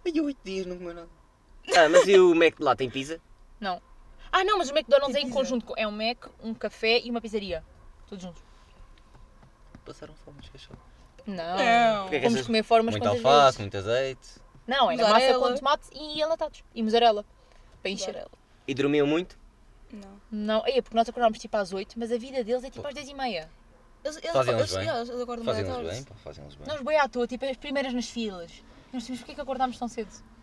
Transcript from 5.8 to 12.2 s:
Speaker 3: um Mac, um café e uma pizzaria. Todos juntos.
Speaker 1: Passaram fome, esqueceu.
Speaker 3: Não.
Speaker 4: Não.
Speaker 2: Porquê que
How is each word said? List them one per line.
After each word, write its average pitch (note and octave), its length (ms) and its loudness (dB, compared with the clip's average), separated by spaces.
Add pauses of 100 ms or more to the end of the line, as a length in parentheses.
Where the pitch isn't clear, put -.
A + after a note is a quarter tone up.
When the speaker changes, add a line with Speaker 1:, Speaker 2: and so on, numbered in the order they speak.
Speaker 3:
um G#3 40 -6
Mac, A3 340 -6 (160)
um A3+ 120 -8
café A3 460 0
e A#3 100 -6
uma A#3 120 -4
pizzaria. G3 420 -8 (440)
Todos F#3 160 -14
juntos. F3 180 -16 (1400)
Speaker 1:
Passaram D3+ 280 -18 (120)
fome, C#3+ 160 -20
esqueceu. - 340 -20 (500)
Speaker 3:
Não. G3 100 -8 (220)
Speaker 4:
Não. A3+ 460 4
Speaker 2:
Porquê F3+ 140 -2
que - 60 0